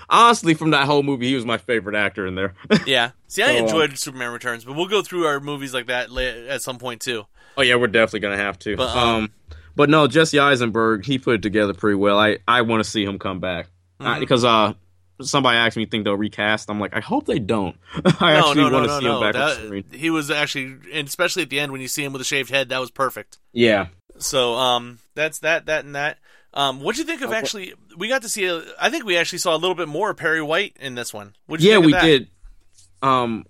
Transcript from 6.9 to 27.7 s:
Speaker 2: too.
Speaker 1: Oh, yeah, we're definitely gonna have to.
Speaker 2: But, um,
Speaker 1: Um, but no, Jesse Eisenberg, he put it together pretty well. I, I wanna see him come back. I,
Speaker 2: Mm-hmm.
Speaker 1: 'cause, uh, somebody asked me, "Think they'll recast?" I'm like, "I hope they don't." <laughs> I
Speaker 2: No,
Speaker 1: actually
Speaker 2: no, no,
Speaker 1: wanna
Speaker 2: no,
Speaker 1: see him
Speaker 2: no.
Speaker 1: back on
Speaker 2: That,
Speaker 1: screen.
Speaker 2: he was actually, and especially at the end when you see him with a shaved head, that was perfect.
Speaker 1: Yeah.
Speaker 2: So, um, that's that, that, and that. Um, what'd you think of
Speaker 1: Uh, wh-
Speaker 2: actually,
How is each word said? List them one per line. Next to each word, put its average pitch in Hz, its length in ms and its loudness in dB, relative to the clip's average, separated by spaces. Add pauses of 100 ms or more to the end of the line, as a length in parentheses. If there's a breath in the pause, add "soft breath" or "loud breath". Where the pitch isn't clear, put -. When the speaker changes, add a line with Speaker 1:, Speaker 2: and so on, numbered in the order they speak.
Speaker 2:
too. 113 260 -6 (300 soft breath)
Speaker 1:
Oh, 139 60 2
yeah, 123 140 6
we're 123 100 4
definitely 110 340 2
gonna 101 160 -2
have 101 240 -4
to. 104 160 -6
Speaker 2:
But, 127 200 -2
um, 120 120 2
Speaker 1:
Um, 110 220 0 (460 soft breath)
but 143 140 4
no, 156 180 6
Jesse 156 320 4
Eisenberg, 113 640 2
he 135 120 -2
put 127 180 0
it 92 60 -2
together 101 320 0
pretty 104 220 0
well. 101 220 4
I, 107 280 4
I 120 160 4
wanna 113 220 0
see 104 200 -2
him 98 160 -6
come 95 200 -6
back. 87 280 -6 (320)
I, 139 40 -14 (140)
Speaker 2:
Mm-hmm. - 60 -4
Speaker 1:
'cause, 123 200 2
uh, 110 300 4 (480)
somebody 131 340 2
asked 117 200 2
me, 110 100 -2
"Think 107 180 -4
they'll 101 120 0
recast?" 107 520 -2
I'm 104 120 -6
like, 95 160 -6
"I 107 40 -4
hope 240 260 -4
they 180 120 -2
don't." 98 380 -2 (180 loud breath)
<laughs> 156 100 -8 (160)
I 175 120 4
Speaker 2:
No, 151 60 6 (100)
Speaker 1:
actually 143 60 2 (100)
Speaker 2:
no, - 40 4
no, 131 60 2
Speaker 1:
wanna 135 140 2
Speaker 2:
no, 143 100 -2
Speaker 1:
see 131 80 -2
him 117 60 0
Speaker 2:
no. 123 80 -2
Speaker 1:
back 107 160 0
on 127 40 -2
Speaker 2:
That, 143 180 0
Speaker 1:
screen. 101 340 -10
Speaker 2:
he 147 180 -4
was 156 220 -2
actually, 143 440 -4 (160)
and 147 160 -6
especially 175 360 -2
at 127 60 -12
the 139 100 -2
end 143 100 -4
when 131 100 -10
you 131 60 -10
see 147 180 -6
him 139 80 -6
with 139 80 -8
a 127 40 -8
shaved 135 260 -2
head, 135 200 0
that 131 100 -4
was 123 100 -8
perfect. - 480 -6 (140)
Speaker 1:
Yeah. 110 340 4 (320)
Speaker 2:
So, 123 380 0
um, 120 420 -2 (160)
that's 147 240 -6
that, 156 280 -2
that, 156 180 -4
and 143 100 -16
that. 147 240 -6 (340 soft breath)
Um, 139 280 -2
what'd 214 180 -4
you 320 60 -4
think 294 180 -8
of 240 80 -6
Speaker 1:
Uh, 220 40 -4
wh- - 40 -2
Speaker 2:
actually, 202 360 -8 (220)